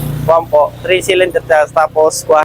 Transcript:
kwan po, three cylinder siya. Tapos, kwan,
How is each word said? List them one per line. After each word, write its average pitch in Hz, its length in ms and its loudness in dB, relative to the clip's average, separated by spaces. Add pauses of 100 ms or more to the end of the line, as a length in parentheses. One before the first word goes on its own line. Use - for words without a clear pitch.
(240)
kwan 165 220 2
po, 151 340 0
three 180 200 -2
cylinder 180 400 0
siya. 151 280 0
Tapos, 156 540 0
kwan, 156 240 2